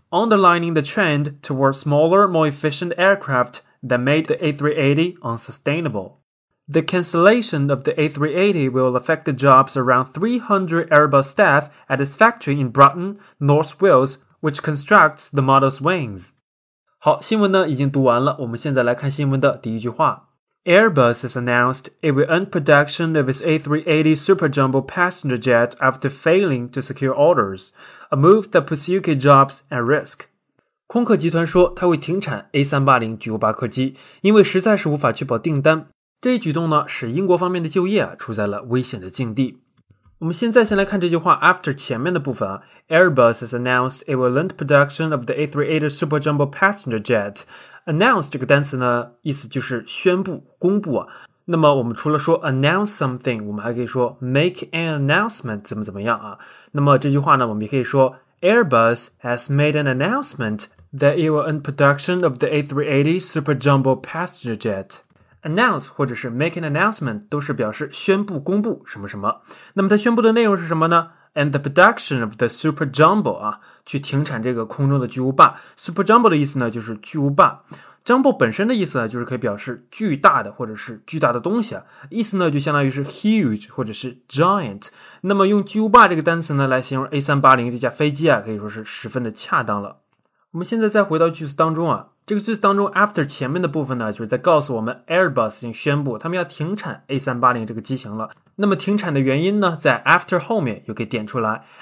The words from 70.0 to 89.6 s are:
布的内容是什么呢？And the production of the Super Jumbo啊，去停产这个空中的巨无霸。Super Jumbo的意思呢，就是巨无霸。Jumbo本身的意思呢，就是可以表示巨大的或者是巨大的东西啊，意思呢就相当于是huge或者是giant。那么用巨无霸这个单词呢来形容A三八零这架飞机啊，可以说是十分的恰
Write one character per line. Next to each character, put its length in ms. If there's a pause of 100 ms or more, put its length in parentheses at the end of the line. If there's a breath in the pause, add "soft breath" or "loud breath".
布 80
的 80
内 120
容 140
是 100
什 80
么 120
呢？ 240 (220 soft breath)
And 180
the 80
production 600
of 160
the 140
Super 360
Jumbo 520
啊， 240 (240 soft breath)
去 160
停 240
产 180
这 100
个 120
空 240
中 100
的 80
巨 140
无 100
霸。 300 (160 loud breath)
Super 260
Jumbo 260
的 60
意 80
思 160
呢， 100
就 120
是 160
巨 200
无 140
霸。 300 (420 loud breath)
Jumbo 320
本 160
身 160
的 80
意 100
思 120
呢， 100
就 100
是 60
可 120
以 20
表 180
示 340
巨 280
大 260
的 80
或 140
者 100
是 320
巨 100
大 140
的 80
东 240
西 120
啊， 80 (260 loud breath)
意 120
思 140
呢 160
就 80
相 140
当 120
于 60
是 140
huge 640
或 160
者 80
是 240 (100)
giant。 600 (320 loud breath)
那 120
么 140
用 160
巨 160
无 80
霸 220
这 80
个 40
单 200
词 140
呢 120
来 140
形 180
容 120
A 100
三 180
八 160
零 160
这 60
架 120
飞 220
机 180
啊， 140
可 80
以 60
说 100
是 160
十 240
分 160
的 80
恰 320